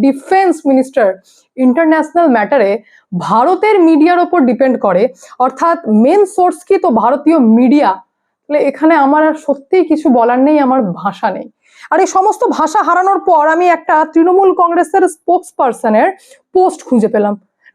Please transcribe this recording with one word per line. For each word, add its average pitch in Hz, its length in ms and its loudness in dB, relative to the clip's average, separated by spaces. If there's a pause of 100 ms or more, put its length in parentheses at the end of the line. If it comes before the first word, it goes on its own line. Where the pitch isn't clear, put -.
ডিফেন্স 320 540 0 (100)
মিনিস্টার 262 420 0 (500)
ইন্টারন্যাশনাল 311 760 0
ম্যাটারে 208 360 0 (400)
ভারতের 247 680 0
মিডিয়ার 330 400 2
ওপর 349 200 0 (100)
ডিপেন্ড 254 300 0
করে, 190 240 0 (360)
অর্থাৎ 269 380 -2 (260)
মেন 349 220 2
সোর্স 359 380 -2
কি? 392 140 0
তো 359 120 -2
ভারতীয় 277 480 0 (200)
মিডিয়া। 254 320 2 (600)
তাহলে 294 100 0 (100)
এখানে 311 260 0
আমার 294 320 2
আর 311 80 -2 (100)
সত্যিই 339 400 -2
কিছু 320 240 -2
বলার 240 300 2
নেই, 294 200 2
আমার 262 220 0 (200)
ভাষা 196 300 -6
নেই। 147 160 -12 (420)
আর 302 100 -2
এই 381 180 0
সমস্ত 381 240 0 (160)
ভাষা 311 260 -2
হারানোর 370 360 0
পর 311 280 0
আমি 330 200 0
একটা 339 280 0 (100)
তৃণমূল 359 480 2
কংগ্রেসের 349 540 -2
স্পোকসপারসনের 269 1000 -2 (460)
পোস্ট 370 340 0
খুঁজে 220 260 0
পেলাম। 208 200 -2 (420)